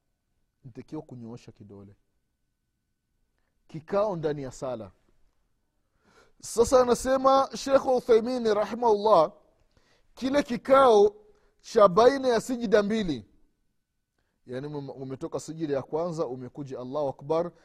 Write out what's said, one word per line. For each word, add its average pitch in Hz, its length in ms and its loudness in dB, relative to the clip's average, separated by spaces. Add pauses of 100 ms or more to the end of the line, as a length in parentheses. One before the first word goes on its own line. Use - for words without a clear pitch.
(680)
nitakiwa 131 360 -16
kunyoosha 117 500 -18
kidole. 101 440 -20 (1700)
Kikao 196 480 -6
ndani 151 260 -6
ya 131 100 -12
sala. 113 400 -12 (1500)
Sasa 240 400 2
anasema 262 720 2
Sheikh 269 300 0
Uthaymeen 240 680 0
rahimahullah, 208 800 2 (840)
kile 269 280 -2
kikao 240 720 4 (460)
cha 208 280 4
baina 254 400 4
ya 233 120 2
sijida 233 420 0
mbili, 196 420 -4 (1200)
yani 123 200 -10
ume-, 143 260 -12
umetoka 135 480 -10
sijida 160 340 -6
ya 131 80 -2
kwanza, 160 440 -4
umekuja 127 540 -12
Allahu 135 280 -6
Akbar, 160 440 -4 (120)